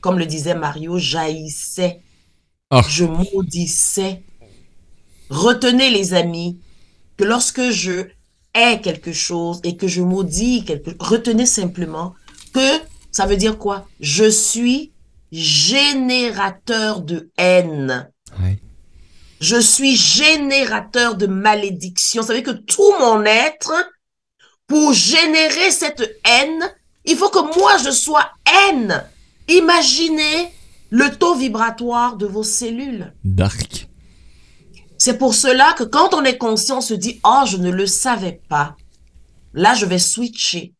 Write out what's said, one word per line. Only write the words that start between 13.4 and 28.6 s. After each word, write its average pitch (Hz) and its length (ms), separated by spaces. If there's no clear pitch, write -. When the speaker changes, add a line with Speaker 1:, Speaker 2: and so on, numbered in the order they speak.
Speaker 1:
quoi ? 196 280
Je 165 280
suis 240 640
générateur 214 1700
de 160 340
haine. 160 760
Speaker 2:
Ouais. 95 160
Speaker 1:
Je 226 200
suis 269 360
générateur 262 1200
de 196 100
malédiction. 196 960
Ça 226 120
veut 254 80
dire 254 120
que - 40
tout - 420
mon 240 240
être, 247 480
pour 302 260
générer 311 760
cette 285 540
haine, 311 460
il 302 120
faut 392 140
que 320 280
moi, 392 260
je 277 60
sois 294 380